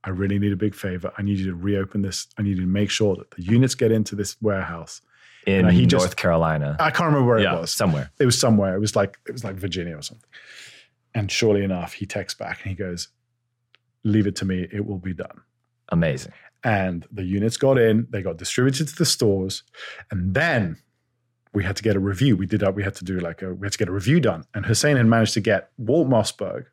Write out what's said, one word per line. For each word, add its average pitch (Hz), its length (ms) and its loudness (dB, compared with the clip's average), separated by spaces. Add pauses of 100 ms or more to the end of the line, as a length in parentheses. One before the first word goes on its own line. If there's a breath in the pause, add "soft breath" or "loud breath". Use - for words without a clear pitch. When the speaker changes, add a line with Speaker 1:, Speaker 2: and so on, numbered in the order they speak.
Speaker 1:
"I 101 60 -8
really 98 300 -2
need 101 120 2
a 98 60 -2
big 101 160 -2
favor. 92 420 -8
I 101 60 -8
need 101 160 0
you 95 80 -2
to 92 100 -4
reopen 98 460 -2
this. 95 240 -6 (140)
I - 20 -2
need 101 160 0
you 92 40 -2
to 90 60 -2
make 101 220 0
sure 101 280 0
that - 120 -18
the - 140 -14
units 123 320 4
get 113 160 2
into 107 240 0
this 101 260 -6
warehouse." 87 600 -4 (440 soft breath)
Speaker 2:
In 95 220 4
Speaker 1:
And 87 100 8
he 87 80 6
just 87 200 4
Speaker 2:
North 87 100 -4
Carolina. 78 640 0
Speaker 1:
I 156 100 2
can't 170 160 -2
remember 143 220 4
where 117 120 6
Speaker 2:
Yeah, 87 180 2
Speaker 1:
it 82 40 -4
was. 85 100 -6
Speaker 2:
somewhere. 76 380 0 (100)
Speaker 1:
It 139 60 4
was 120 140 4
somewhere. 101 360 4
It 98 40 -2
was 107 160 -2
like, 98 320 0
it 104 40 -12
was 127 120 -10
like 95 140 -10
Virginia 87 380 -6
or 73 60 -16
something. - 260 -16 (880 loud breath)
And 98 160 -4
surely 104 320 2
enough, 90 300 -4
he 95 140 -10
texts - 320 -8
back - 240 -10
and 101 80 -8
he 90 40 -6
goes, 87 340 -8 (920)
"Leave 107 220 4
it 98 120 -2
to - 80 -4
me. 90 260 -2
It 101 160 -6
will 101 100 -6
be 92 160 -8
done." - 280 -12 (480)
Speaker 2:
Amazing. 80 420 -2 (320 loud breath)
Speaker 1:
And 95 480 -2
the 95 120 -8
units 101 320 -2
got 135 220 4
in, 113 320 4
they 98 140 -8
got 82 140 -6
distributed 131 500 0
to - 80 -12
the 165 100 0
stores. 98 560 0 (480 loud breath)
And 92 240 -2
then 123 440 0 (760)
we 98 120 -2
had 95 100 -2
to - 80 -12
get 107 120 2
a 98 40 0
review. 98 360 2
We 92 120 -4
did 98 140 -2
that. 95 120 2
We 101 80 -4
had 98 140 -4
to 90 100 -14
do, 92 140 -4
like, 85 240 -8
a, 92 100 -8
we 92 140 -10
had 98 60 -4
to - 40 -10
get 95 120 -2
a - 20 -4
review 110 300 2
done. 87 240 0 (100)
And 101 100 -6
Hussein 135 320 2
had 120 80 4
managed 113 300 4
to 113 60 0
get 98 360 0
Walt 131 320 2
Mossberg 104 640 -2